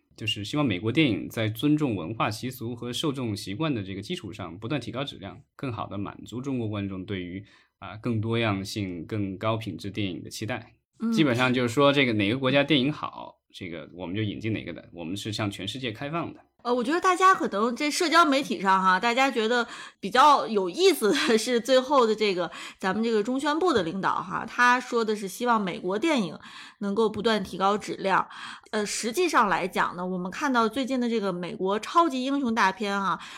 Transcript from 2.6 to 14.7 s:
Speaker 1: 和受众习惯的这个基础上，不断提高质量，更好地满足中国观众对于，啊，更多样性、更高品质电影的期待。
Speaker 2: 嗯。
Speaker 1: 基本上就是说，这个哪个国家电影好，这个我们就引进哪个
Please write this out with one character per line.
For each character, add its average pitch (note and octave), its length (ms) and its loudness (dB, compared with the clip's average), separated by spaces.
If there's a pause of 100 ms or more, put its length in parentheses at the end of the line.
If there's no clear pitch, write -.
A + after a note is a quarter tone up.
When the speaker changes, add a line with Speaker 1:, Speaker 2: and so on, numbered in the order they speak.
Speaker 1:
和 A#2+ 160 -10
受 D3 180 -2
众 A#2+ 260 -4
习 F#2+ 180 -8
惯 D#3 200 -2
的 G#2+ 80 -2
这 F#2+ 120 -8
个 F#2+ 60 -8
基 F3 140 -8
础 G2+ 180 -10
上， E2+ 260 -10
不 A2+ 100 -10
断 C#3 120 -2
提 - 120 -10
高 B2 100 -6
质 C#3 140 -8
量， F#2 260 -14 (140)
更 C3 160 -6
好 G2+ 160 -6
地 G2 100 -8
满 F#2+ 260 -8
足 A#2 160 -10
中 C3+ 180 -4
国 A2+ 100 -2
观 G2+ 200 -4
众 F#2+ 160 -8
对 G2 160 -6
于， F2+ 240 -8 (340)
啊， F#2+ 180 -14
更 A2 240 -2
多 A2+ 180 -2
样 G2+ 260 0
性、 F#2 400 -6
更 G2 320 -4
高 A2 200 -2
品 G#2+ 200 -8
质 G2+ 140 -8
电 G2+ 180 -4
影 E2 140 -8
的 - 80 -14
期 - 160 -8
待。 - 300 -8 (240)
Speaker 2:
嗯。 A3+ 120 -2
Speaker 1:
基 E3+ 120 4
本 B2+ 100 4
上 B2+ 180 4
就 B2+ 100 2
是 A#2 120 0
说， C#3+ 180 6
这 C#3 140 4
个 A#2 60 0
哪 G2+ 180 2
个 B2+ 80 0
国 C3 120 0
家 C#3 120 4
电 C#3+ 160 4
影 C3+ 140 2
好， - 480 -12 (120)
这 F#2 160 -12
个 D#2+ 260 -12
我 F2+ 120 -10
们 F2 80 -6
就 A2 80 0
引 F#2 160 -4
进 A2 140 -4
哪 D#2+ 100 -4
个 E2+ 100 -8